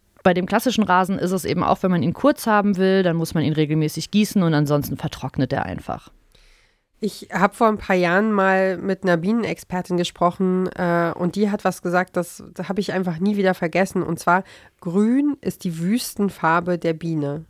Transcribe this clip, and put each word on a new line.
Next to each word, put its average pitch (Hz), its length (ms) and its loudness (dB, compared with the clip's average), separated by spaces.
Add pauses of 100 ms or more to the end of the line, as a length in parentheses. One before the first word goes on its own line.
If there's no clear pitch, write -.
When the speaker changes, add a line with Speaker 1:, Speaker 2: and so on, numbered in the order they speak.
(220)
Speaker 1:
bei 180 120 4
dem 180 120 0
klassischen 214 380 2
Rasen 185 340 2
ist 180 140 -2
es 190 120 -2
eben 165 200 0
auch, - 180 2
wenn 190 80 2
man 175 140 2
ihn 170 80 0
kurz - 340 2
haben 208 300 2
will, 190 260 4
dann 170 140 2
muss 160 180 -2
man 160 80 2
ihn 151 120 0
regelmäßig 156 580 0
gießen 208 320 2
und 160 100 4
ansonsten 147 420 2
vertrocknet - 560 -4
er 135 140 -2
einfach. - 440 -10 (880)
Speaker 2:
Ich - 320 -8
hab 196 240 2
vor 233 140 2
ein 214 80 0
paar - 180 -2
Jahren 185 380 2
mal 190 460 2
mit 190 240 -4
einer 180 160 2
Bienenexpertin 180 800 -2
gesprochen, 185 680 0 (100)
äh, 170 380 0
und 175 220 -4
die 202 140 0
hat 208 120 -4
was 185 200 -2
gesagt, 180 340 -2
das, - 260 -6 (120)
das 180 160 -8
hab 190 80 -4
ich 196 160 -4
einfach 180 240 -2
nie 202 180 0
wieder 185 160 2
vergessen. 180 500 -2
Und 160 160 -4
zwar, 180 260 2 (360)
grün 233 600 2
ist - 220 -6
die 165 140 -4
Wüstenfarbe 175 1000 0
der 165 160 -2
Biene. 156 560 -4